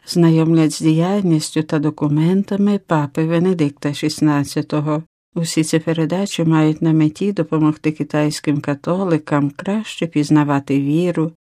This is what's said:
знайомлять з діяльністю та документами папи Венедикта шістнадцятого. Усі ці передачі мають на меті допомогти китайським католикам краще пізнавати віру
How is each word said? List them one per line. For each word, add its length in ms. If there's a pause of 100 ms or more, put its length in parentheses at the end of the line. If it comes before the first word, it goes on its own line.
знайомлять 680
з 80
діяльністю 800
та 160
документами 1080
папи 380
Венедикта 680
шістнадцятого. 1080 (320)
Усі 300
ці 140
передачі 680
мають 380
на 100
меті 400
допомогти 600
китайським 680
католикам 960
краще 500
пізнавати 760
віру 600